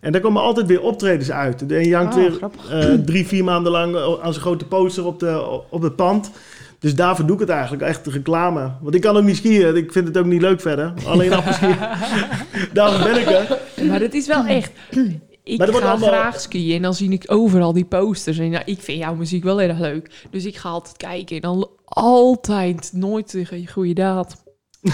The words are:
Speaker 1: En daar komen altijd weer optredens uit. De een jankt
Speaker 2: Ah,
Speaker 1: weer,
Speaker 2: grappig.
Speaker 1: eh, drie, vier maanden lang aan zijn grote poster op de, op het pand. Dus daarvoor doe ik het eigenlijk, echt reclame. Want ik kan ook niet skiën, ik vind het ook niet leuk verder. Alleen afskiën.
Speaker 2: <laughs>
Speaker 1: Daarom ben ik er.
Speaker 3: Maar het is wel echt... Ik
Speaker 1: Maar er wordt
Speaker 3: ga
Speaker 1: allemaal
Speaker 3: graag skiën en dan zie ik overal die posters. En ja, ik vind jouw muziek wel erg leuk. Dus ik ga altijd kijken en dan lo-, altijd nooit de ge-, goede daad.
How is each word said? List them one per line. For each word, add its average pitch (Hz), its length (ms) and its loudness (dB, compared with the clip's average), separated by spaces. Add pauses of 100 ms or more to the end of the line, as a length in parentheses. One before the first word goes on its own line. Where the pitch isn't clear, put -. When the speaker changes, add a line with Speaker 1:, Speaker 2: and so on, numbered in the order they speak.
Speaker 1:
En 156 100 -4
daar 185 100 2
komen 208 200 2
altijd 226 260 0
weer 180 140 4
optredens 185 500 -2
uit. 139 380 -4
De 151 80 0
een 165 100 2
jankt 175 260 2
Speaker 2:
Ah, 185 60 2
Speaker 1:
weer, 180 120 4
Speaker 2:
grappig. - 380 -10
Speaker 1:
eh, 160 240 2
drie, 165 340 2
vier 190 160 0
maanden 175 280 0
lang 170 240 -2
aan 165 380 -2
zijn 147 120 -8
grote 175 200 -2
poster 185 400 0
op 175 140 -6
de, 143 500 -4
op 170 120 -6
het 160 140 -2
pand. 196 360 0 (480)
Dus 147 160 0
daarvoor 180 300 2
doe 180 100 4
ik 196 60 -4
het 180 80 -2
eigenlijk, 139 340 -4
echt 156 240 -4
reclame. 147 640 -2 (100)
Want 147 140 -2
ik 180 60 4
kan 208 160 4
ook 208 60 6
niet 202 120 4
skiën, 196 400 4
ik 165 160 0
vind 180 160 2
het 160 100 -2
ook 175 80 4
niet 175 160 4
leuk 185 200 4
verder. 156 320 -2 (120)
Alleen 180 280 4
afskiën. 185 420 2 (520)
Speaker 2:
<laughs> - 460 -6
Speaker 1:
Daarom 202 300 4
ben 233 180 2
ik - 60 0
er. - 320 2 (280)
Speaker 3:
Maar 285 120 2
het 233 140 -2
is 277 140 -4
wel 285 180 0
echt... 254 260 0 (720)
Ik 226 140 -6
Speaker 1:
Maar 185 100 4
er 220 60 2
wordt 240 140 2
Speaker 3:
ga 196 40 2
Speaker 1:
allemaal 220 180 2
Speaker 3:
graag 220 320 0
skiën 165 340 -4
en 175 60 -2
dan 185 120 0
zie 185 180 -2
ik 190 160 -2
overal 185 460 4
die 180 120 2
posters. 185 520 -2
En 165 140 -2
ja, 170 140 -4
ik 196 160 -6
vind 143 180 -8
jouw 165 160 -6
muziek 165 280 -4
wel 196 180 0
erg 170 180 0
leuk. 160 500 -8
Dus 190 160 -8
ik 196 100 -10
ga - 140 -12
altijd 170 280 -12
kijken 180 380 -10
en 156 60 -8
dan 180 160 -2
lo-, - 180 -4 (100)
altijd 226 1080 2
nooit 208 360 -4
de 185 140 -6
ge-, 175 260 -12
goede 180 220 -2
daad. 190 500 -2 (500)